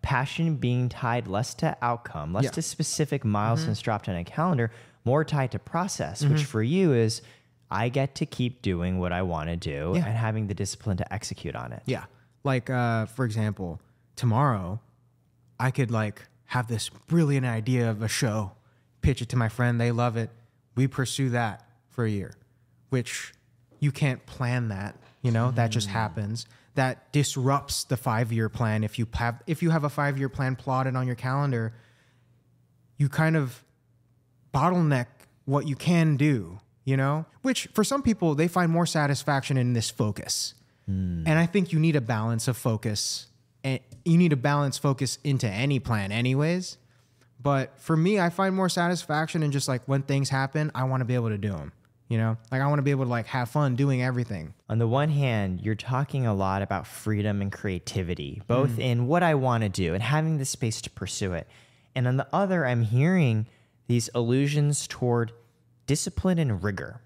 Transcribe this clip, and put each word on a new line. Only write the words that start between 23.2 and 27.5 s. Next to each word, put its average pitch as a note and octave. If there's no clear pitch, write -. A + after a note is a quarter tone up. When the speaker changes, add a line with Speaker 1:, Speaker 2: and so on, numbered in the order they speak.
Speaker 2:
you D3
can't C3+
plan B2
that, G2+
you B2
know, A2+
that A2+
just A2
Speaker 1:
Mm. G2
Speaker 2:
happens. G#2+
That B2+
disrupts C#3